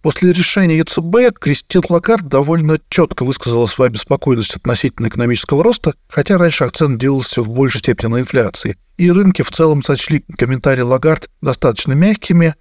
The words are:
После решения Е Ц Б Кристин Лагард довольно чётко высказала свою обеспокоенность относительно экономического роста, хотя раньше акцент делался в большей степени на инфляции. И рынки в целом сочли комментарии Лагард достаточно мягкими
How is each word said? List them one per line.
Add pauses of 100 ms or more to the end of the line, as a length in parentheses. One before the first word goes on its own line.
После
решения
Е
Ц
Б
Кристин
Лагард
довольно (100)
чётко
высказала
свою
обеспокоенность
относительно
экономического
роста, (140)
хотя
раньше
акцент
делался
в
большей
степени
на
инфляции. (200)
И
рынки
в
целом
сочли (140)
комментарии
Лагард (140)
достаточно
мягкими